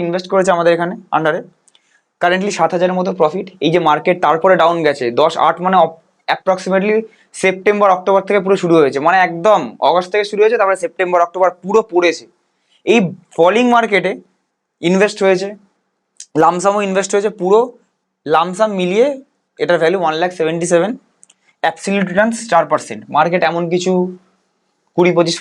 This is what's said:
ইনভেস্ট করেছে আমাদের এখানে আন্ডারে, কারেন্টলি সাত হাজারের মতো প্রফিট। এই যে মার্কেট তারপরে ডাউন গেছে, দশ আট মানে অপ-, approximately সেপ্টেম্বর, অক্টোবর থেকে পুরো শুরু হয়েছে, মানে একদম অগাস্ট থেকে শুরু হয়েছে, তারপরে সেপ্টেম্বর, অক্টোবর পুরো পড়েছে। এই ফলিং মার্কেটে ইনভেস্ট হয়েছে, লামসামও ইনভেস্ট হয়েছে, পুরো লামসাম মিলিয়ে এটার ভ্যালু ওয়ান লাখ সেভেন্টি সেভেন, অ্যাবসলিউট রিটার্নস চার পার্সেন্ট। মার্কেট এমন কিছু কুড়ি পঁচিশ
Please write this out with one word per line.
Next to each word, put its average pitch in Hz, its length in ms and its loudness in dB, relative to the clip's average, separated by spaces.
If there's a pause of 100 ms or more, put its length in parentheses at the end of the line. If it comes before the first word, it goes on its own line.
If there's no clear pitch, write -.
ইনভেস্ট 180 300 -4
করেছে 190 220 2
আমাদের 170 220 2
এখানে 175 160 -4 (220)
আন্ডারে, 156 240 0 (800)
কারেন্টলি 185 380 0
সাত 165 160 0
হাজারের 180 240 0
মতো 185 200 -4
প্রফিট। 180 280 -2 (180)
এই 165 80 0
যে 175 60 2 (100)
মার্কেট 156 360 0
তারপরে 165 360 2
ডাউন 170 160 2 (100)
গেছে, 139 180 -2 (160)
দশ 160 120 2 (140)
আট 165 80 0 (100)
মানে 185 200 2
অপ-, - 140 -6 (360)
approximately 190 600 -2 (440)
সেপ্টেম্বর, 196 540 2
অক্টোবর 190 320 0
থেকে 202 180 0
পুরো 196 180 2
শুরু 170 180 2
হয়েছে, 135 260 0
মানে 185 100 4 (100)
একদম 170 320 2 (300)
অগাস্ট 180 240 0
থেকে 208 180 0
শুরু 196 120 -2
হয়েছে, 226 160 2
তারপরে 190 240 0
সেপ্টেম্বর, 180 420 -2
অক্টোবর 180 240 -4 (140)
পুরো 202 160 0 (120)
পড়েছে। 170 340 0 (680)
এই 233 60 4 (360)
ফলিং 196 300 2 (100)
মার্কেটে 202 360 0 (800)
ইনভেস্ট 202 360 2
হয়েছে, 190 220 0 (960)
লামসামও 180 440 2
ইনভেস্ট 190 280 -2
হয়েছে, 202 160 0 (100)
পুরো 190 180 4 (720)
লামসাম 180 360 0 (100)
মিলিয়ে 190 280 0 (560)
এটার 165 200 0
ভ্যালু 180 200 2
ওয়ান 156 180 0
লাখ 180 80 0 (100)
সেভেন্টি 165 340 -2
সেভেন, 175 180 2 (720)
অ্যাবসলিউট 196 480 -2
রিটার্নস 220 260 0 (140)
চার 165 200 4
পার্সেন্ট। 110 300 -4 (140)
মার্কেট 170 340 2
এমন 170 140 -4 (100)
কিছু 180 180 0 (1040)
কুড়ি 175 220 4
পঁচিশ 165 240 2